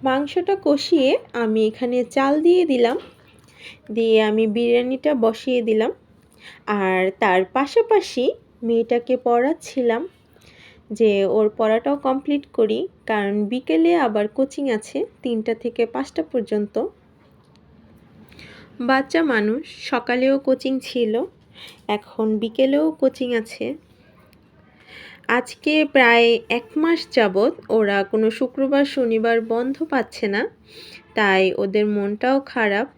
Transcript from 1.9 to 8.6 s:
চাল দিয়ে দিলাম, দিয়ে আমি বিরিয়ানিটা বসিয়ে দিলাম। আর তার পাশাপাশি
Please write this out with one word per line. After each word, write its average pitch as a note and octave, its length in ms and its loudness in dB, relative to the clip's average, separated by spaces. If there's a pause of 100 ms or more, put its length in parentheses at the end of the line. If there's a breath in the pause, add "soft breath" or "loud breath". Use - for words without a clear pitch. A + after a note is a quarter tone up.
চাল C#4 380 0
দিয়ে F4 240 4
দিলাম, B3+ 320 2 (920 loud breath)
দিয়ে A3 320 4
আমি A3 240 2
বিরিয়ানিটা A#3+ 680 0
বসিয়ে A#3 480 0
দিলাম। A3 300 0 (720 loud breath)
আর F#3+ 540 0
তার F#3+ 260 2
পাশাপাশি C#4+ 880 0 (300)